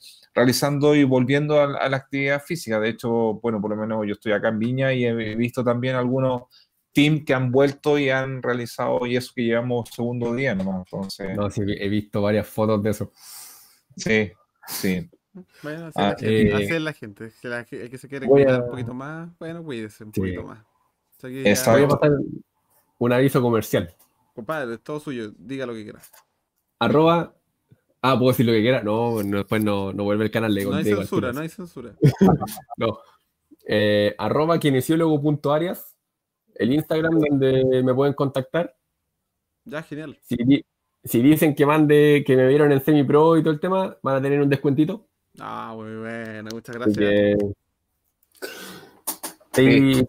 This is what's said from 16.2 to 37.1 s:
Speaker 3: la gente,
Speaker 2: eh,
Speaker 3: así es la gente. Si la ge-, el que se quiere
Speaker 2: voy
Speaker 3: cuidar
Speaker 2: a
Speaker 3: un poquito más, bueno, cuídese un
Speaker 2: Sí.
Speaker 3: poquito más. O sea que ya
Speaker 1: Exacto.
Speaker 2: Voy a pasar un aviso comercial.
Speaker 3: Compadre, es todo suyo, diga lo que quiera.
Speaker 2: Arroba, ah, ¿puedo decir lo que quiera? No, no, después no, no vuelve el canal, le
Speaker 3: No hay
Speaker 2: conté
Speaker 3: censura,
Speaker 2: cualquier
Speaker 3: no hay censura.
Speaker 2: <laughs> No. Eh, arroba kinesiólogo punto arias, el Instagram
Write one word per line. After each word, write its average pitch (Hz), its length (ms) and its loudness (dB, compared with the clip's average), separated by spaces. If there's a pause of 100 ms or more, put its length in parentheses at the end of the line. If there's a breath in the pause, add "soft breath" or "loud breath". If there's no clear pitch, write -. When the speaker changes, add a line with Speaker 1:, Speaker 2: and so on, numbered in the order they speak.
Speaker 3:
la 110 60 -4
gente, 107 200 4
Speaker 2:
eh, 101 60 0
Speaker 3:
así 104 100 -2 (100)
es 165 60 -2
la 156 140 -6
gente. 113 380 -18
Si - 160 -16
la 120 160 -8
ge-, 113 180 -14
el 120 80 -14
que 127 80 -16
se 127 100 -20
quiere 135 180 -10
Speaker 2:
voy 139 180 6
Speaker 3:
cuidar 127 180 2
Speaker 2:
a - 20 -8
Speaker 3:
un 120 60 -8
poquito 123 240 -10
más, 156 340 -14 (100)
bueno, 170 240 -14
cuídese 117 420 -12
un 107 100 -18
Speaker 2:
Sí. 101 80 -4
Speaker 3:
poquito 92 220 -6
más. 107 160 -20
O - 600 -20
sea 131 80 -16
que 131 140 -10
ya - 80 2
Speaker 1:
Exacto. - 220 2 (140)
Speaker 2:
Voy 143 80 2
a 139 40 2
pasar 147 180 4 (840)
un 120 140 0
aviso 131 300 2
comercial. 110 520 0 (400)
Speaker 3:
Compadre, 127 400 -8
es 110 80 -12
todo 151 160 -10
suyo, 120 380 -10
diga 131 300 -12
lo 120 80 -10
que 110 100 -12
quiera. 107 160 -18 (800)
Speaker 2:
Arroba, 160 560 2 (640)
ah, 131 180 2
¿puedo 127 140 4
decir 120 140 2
lo 117 60 4
que 113 100 4
quiera? 120 200 2
No, 110 400 0
no, 101 140 -2
después 107 260 0
no, 98 300 -2
no 101 120 -4
vuelve 104 200 0
el 107 60 -2
canal, 113 240 0
le 98 100 -2
Speaker 3:
No 101 120 -4
hay - 0 -
Speaker 2:
conté 107 200 0
Speaker 3:
censura, 127 340 -4
Speaker 2:
cualquier 120 40 -6
Speaker 3:
no 139 80 -8
hay 160 80 -8
censura. 139 500 -18
Speaker 2:
<laughs> - 800 2
No. 113 200 -2 (680 loud breath)
Eh, 104 480 2
arroba 151 420 0
kinesiólogo 156 640 0
punto 143 320 0
arias, 170 400 -4 (640)
el 110 140 0
Instagram 160 460 0